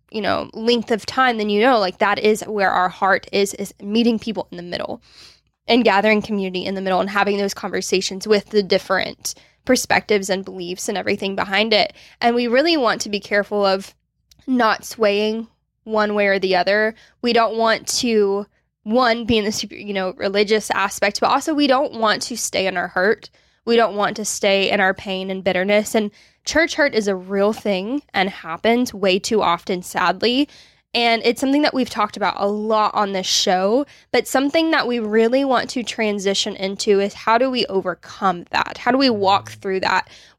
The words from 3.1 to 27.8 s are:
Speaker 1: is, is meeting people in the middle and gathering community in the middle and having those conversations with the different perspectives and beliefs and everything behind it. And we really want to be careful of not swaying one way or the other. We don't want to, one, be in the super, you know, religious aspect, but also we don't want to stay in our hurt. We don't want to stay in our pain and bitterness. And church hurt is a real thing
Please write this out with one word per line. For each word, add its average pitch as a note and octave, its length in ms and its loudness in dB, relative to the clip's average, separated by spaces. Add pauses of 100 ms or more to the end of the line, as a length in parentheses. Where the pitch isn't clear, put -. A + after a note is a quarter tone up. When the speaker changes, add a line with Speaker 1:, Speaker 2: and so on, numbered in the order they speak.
Speaker 1:
is, G3 240 0
is G3+ 160 -10 (120)
meeting A3+ 340 2
people G3+ 320 -8
in F3 80 -16
the F3 60 -12
middle - 380 -8 (640)
and A#3 160 4
gathering G#3 400 4
community F#3+ 420 -4
in G3 80 -4
the F#3+ 80 -6
middle F#3 200 0
and G3 80 -2
having G3+ 280 0
those G3+ 160 -2
conversations F#3+ 760 -4
with G#3 220 2
the G#3 140 2
different - 720 -2 (300)
perspectives G3 640 2
and F#3+ 140 -2
beliefs F#3 460 -10
and G3+ 80 -2
everything G3 380 -4
behind G3+ 380 0
it. G3 200 2 (260)
And A#3 160 2
we A#3+ 120 0
really D4+ 300 2
want G#3 240 0
to A3 80 -10
be G3+ 100 -2
careful G3+ 460 0
of G3 280 0 (540)
not A#3+ 380 2
swaying G#3+ 600 0 (360)
one G#3+ 320 0
way G3+ 120 2
or G3 120 2
the F#3 160 0
other. G#3 400 2 (260)
We A#3+ 120 0
don't G3+ 240 2
want A3+ 300 0 (120)
to, G#3 480 2 (360)
one, A#3 420 0
be A3+ 120 2
in G#3 80 0
the G#3+ 60 -2
super, - 240 -8
you G#3 180 -10
know, F#3 240 -4
religious G#3 540 0
aspect, G3+ 480 -2
but - 100 2
also C#4 240 0
we C#4+ 140 2
don't C4 260 2
want A#3 300 0
to A#3 140 -8
stay - 280 -2
in F#3+ 100 -2
our F3+ 120 -4
hurt. F#3+ 420 0 (360)
We A#3 120 2
don't G#3 180 2
want G3+ 220 -2
to G#3+ 80 -6
stay G3 440 0
in G3+ 120 2
our F#3+ 120 2
pain F#3+ 380 -8
and F#3+ 120 -6
bitterness. G3 520 0
And G#3 160 0 (320)
church E4 320 0
hurt C#4+ 180 0
is G#3 140 0
a G3 80 0
real G3 380 0
thing G#3 480 -4 (120)